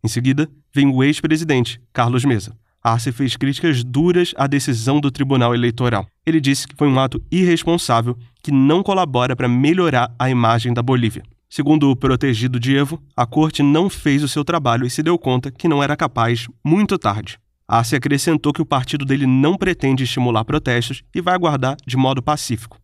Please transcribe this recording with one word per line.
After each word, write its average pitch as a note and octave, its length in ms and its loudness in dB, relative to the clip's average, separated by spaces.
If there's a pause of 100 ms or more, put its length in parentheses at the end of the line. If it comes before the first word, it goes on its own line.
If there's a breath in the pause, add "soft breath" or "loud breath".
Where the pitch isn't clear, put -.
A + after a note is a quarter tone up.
Em A2+ 40 -2
seguida, C3+ 380 0 (280)
vem C#3 140 4
o C3 140 2
ex-presidente, D3+ 760 0 (100)
Carlos A#2+ 320 0
Mesa. A2+ 320 0 (280)
Arce A#2 300 0
fez B2+ 220 -2
críticas C#3+ 480 0
duras E3+ 540 0
à C#3 100 0
decisão C3+ 540 0
do C#3+ 100 0
Tribunal C3 440 0
Eleitoral. A#2+ 520 0 (200)
Ele D#3+ 140 2
disse C#3 260 -2
que - 100 -20
foi D3 120 2
um C3 100 4
ato C3 320 -2
irresponsável E3 880 0 (260 loud breath)
que - 80 -6
não C#3+ 320 4
colabora C3 540 0
para B2+ 120 -2
melhorar C3 720 2
a B2+ 120 0
imagem A#2 420 0
da A#2 100 -2
Bolívia. A#2+ 400 0 (260)
Segundo D3 420 2
o B2+ 60 2
protegido B2+ 640 0
de C3 160 0
Evo, C#3+ 260 -2 (160)
a B2 80 0
corte D3+ 380 0
não D3+ 260 2
fez C#3+ 340 0
o C#3+ 60 -4
seu D3 160 -4
trabalho C3+ 420 -2
e - 40 -4
se D#3+ 120 -6
deu E3+ 160 0
conta B2+ 320 -2
que - 180 -4
não C#3+ 140 2
era C#3+ 140 -2
capaz A#2+ 520 -2 (160)
muito F#3+ 340 2
tarde. G2+ 400 -4 (280)
Arce A#2 300 0
acrescentou D3 560 0
que - 80 -4
o D3+ 60 0
partido C#3+ 380 -4
dele C#3 220 0
não C3+ 300 4
pretende C3+ 480 0
estimular A#2+ 400 0
protestos C3 580 -4 (120)
e F3+ 60 -2
vai F3+ 140 0
aguardar C#3+ 420 -2 (100)
de B2 100 -4
modo C3 260 0
pacífico. - 600 -6